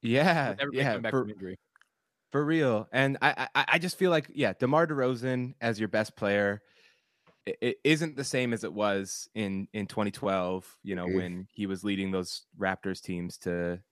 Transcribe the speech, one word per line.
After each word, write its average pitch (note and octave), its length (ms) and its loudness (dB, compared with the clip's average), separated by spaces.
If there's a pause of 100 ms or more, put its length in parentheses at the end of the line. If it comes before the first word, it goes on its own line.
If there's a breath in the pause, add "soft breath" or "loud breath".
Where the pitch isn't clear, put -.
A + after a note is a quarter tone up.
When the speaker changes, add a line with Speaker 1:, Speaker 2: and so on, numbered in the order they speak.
Speaker 1:
Yeah, C3+ 540 4
Speaker 2:
with - 40 -6
everybody C#3 260 0
Speaker 1:
yeah, A2 120 0
Speaker 2:
coming - 40 -6
back A2+ 140 0
Speaker 1:
for, C3 60 2
Speaker 2:
from G#2 80 -4
injury. F#2+ 260 -10 (760)
Speaker 1:
for D3 120 0
real. C#3 480 2
And C3+ 300 2
I, C3 320 2
I, C#3+ 180 4
I E3+ 60 4
just E3+ 200 -4
feel F#3 120 4
like, D#3 240 2
yeah, B2 240 2
DeMar D3 280 4
DeRozan B2+ 760 -2
as A2+ 180 -2
your A2 100 0
best G#2+ 280 -2
player, G2+ 460 2 (840 soft breath)
it, F#2+ 160 -6
it A#2+ 220 0
isn't D#3 320 2
the C3+ 80 -4
same B2+ 300 0
as G#2+ 100 -6
it E2+ 100 -4
was G2 600 -2
in, G2 400 -4
in G#2 140 -4
twenty G#2 240 -2
twelve, F#2 720 -2
you F#2+ 140 -6
know, F2 120 -4
Speaker 3:
Mm-hmm. F#2 120 2
Speaker 1:
when F2+ 320 -6
he G#2 140 -6
was F#2+ 180 -6
leading F#2+ 280 0
those F#2 340 -4 (120)
Raptors F#2+ 440 -2
teams F2+ 380 -6
to F2 520 -2